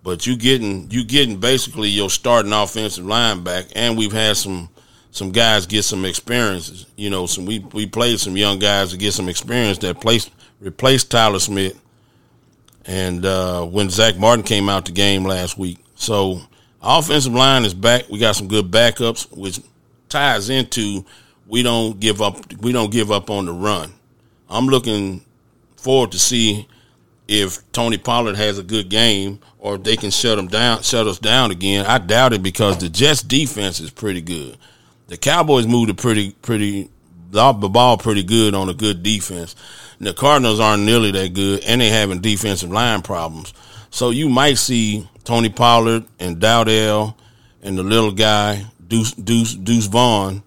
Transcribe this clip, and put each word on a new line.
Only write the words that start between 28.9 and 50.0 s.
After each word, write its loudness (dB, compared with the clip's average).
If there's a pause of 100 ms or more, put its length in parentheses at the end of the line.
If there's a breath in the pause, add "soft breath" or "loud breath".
or -6
if -14
they 0
can -6
shut 0
him -6
down, 0
shut 0
us -4
down 2
again. 0
I 4
doubt 4
it -2
because 0
the -6
Jets 2
defense -2
is -12
pretty -6
good. -10 (520 soft breath)
The -14
Cowboys 2
moved 2
a -4
pretty, -2 (100)
pretty, -4 (400)
the 6 (180)
ball 6
pretty 0
good 2
on -2
a -6
good -4
defense. -4 (440 loud breath)
And -8
the -4
Cardinals 2
aren't 4
nearly 4
that -4
good, -2
and 2
they 4
having 0
defensive -2
line 0
problems. -8 (380 loud breath)
So -2
you -2
might 4
see 0 (160)
Tony 2
Pollard 2 (160)
and -6
Dowdell 2 (460 soft breath)
and -6
the -2
little 2
guy, 2 (220)
Deuce, 0
Deuce, 0
Deuce 0
Vaughn 2